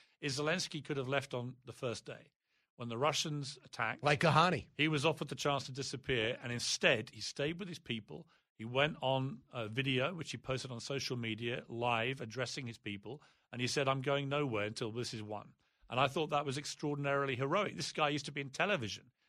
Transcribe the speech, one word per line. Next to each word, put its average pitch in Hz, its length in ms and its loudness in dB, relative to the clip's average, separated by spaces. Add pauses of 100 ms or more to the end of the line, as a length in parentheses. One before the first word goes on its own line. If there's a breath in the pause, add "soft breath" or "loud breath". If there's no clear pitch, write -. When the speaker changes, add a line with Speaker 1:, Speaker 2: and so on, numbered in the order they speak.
(200 soft breath)
Speaker 1:
is 139 200 -2
Zelensky 160 440 0
could 147 120 -4
have 131 100 -2
left 135 260 0
on 127 220 -4 (100)
the 117 80 -14
first 117 320 -4
day. 117 280 -16 (420)
When 120 140 -8
the 117 100 -2
Russians 147 680 0
attacked, - 380 -2
Speaker 2:
Like 147 160 6
Kahani. 160 480 6 (100)
Speaker 1:
he 151 120 4
was 151 180 2
offered 151 220 2
the 131 80 -6
chance 139 300 0
to 135 60 -8
disappear, 127 720 0
and 123 80 -6
instead 120 600 2
he 110 80 -14
stayed 160 400 -4
with - 80 -8
his - 100 -8
people. - 480 -8 (300 soft breath)
He 110 80 -10
went 135 360 2
on 131 380 2 (140)
a 117 160 -4
video, 135 440 2
which 165 200 -6
he 127 40 -6
posted 127 360 -4
on 117 80 -8
social 135 360 -4
media, 117 520 -2
live, 120 520 2
addressing 123 460 -6
his 117 120 -8
people, 104 440 -8 (300 soft breath)
and 120 80 -6
he 123 80 2
said, 139 180 2
"I'm 135 160 2
going 139 260 2
nowhere 135 360 2
until 110 260 -4
this 117 240 -4
is 110 80 -6
won." 104 280 -8 (380)
And 120 120 0
I 139 80 6
thought 151 220 0
that 143 140 2
was 135 140 -2
extraordinarily 139 800 0
heroic. 151 400 0
This - 160 -4
guy 151 160 2
used 147 160 0
to 143 80 -6
be 143 80 -4
in 139 100 -6
television. 135 540 0 (240)